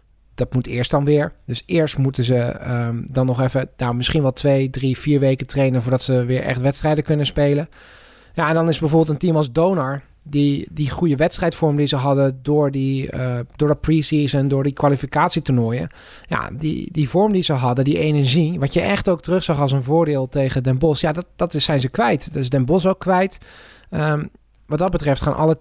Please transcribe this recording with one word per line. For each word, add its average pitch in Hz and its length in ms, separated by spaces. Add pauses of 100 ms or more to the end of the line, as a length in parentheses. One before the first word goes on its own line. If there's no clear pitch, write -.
(340)
Dat - 200
moet 127 120
eerst 120 240
dan 143 140
weer. 147 280 (140)
Dus 127 200
eerst 160 320
moeten 135 260
ze, 123 120
ehm, 120 720
dan 131 200
nog 127 140
even, 131 360
nou, 123 180
misschien 123 280
wel 135 100
twee, 135 380
drie, 131 280
vier 147 220
weken 135 260
trainen 131 360
voordat 127 200
ze 127 220
weer 127 180
echt 123 180
wedstrijden 147 440
kunnen 147 220
spelen. 143 420 (680)
Ja, 160 140
en 160 60
dan 165 140
is 156 100
bijvoorbeeld 156 320
een 147 80
team 165 180
als 147 160
Donar, 151 500 (200)
die, 143 500
die 147 180
goede 160 260
wedstrijdvorm 160 600
die 147 100
ze 143 100
hadden 135 460
door 147 280
die, 135 400
eh, 127 280 (180)
door 151 120
dat 147 120
pre-season, 147 680
door 135 140
die 139 100
kwalificatietoernooien. 139 1160 (380)
Ja, - 260
die, 156 400
die 151 160
vorm 208 240
die 185 100
ze 160 100
hadden, 127 320
die 147 140
energie, 151 600
wat 139 140
je - 80
echt 196 280
ook 170 140
terug 175 220
zag 143 160
als 135 120
een 135 100
voordeel 147 460
tegen 135 340
Den 127 160
Bosch. 151 220
Ja, 156 120
dat, 175 140 (100)
dat 175 180
is, 147 100
zijn 143 160
ze 127 80
kwijt. 220 440
Dat 151 100
is 123 80
Den 135 140
Bosch 165 220
ook 190 140
kwijt. 190 380 (520)
Ehm, 151 340 (420)
wat 151 120
dat 180 120
betreft 147 320
gaan 147 140
alle 156 240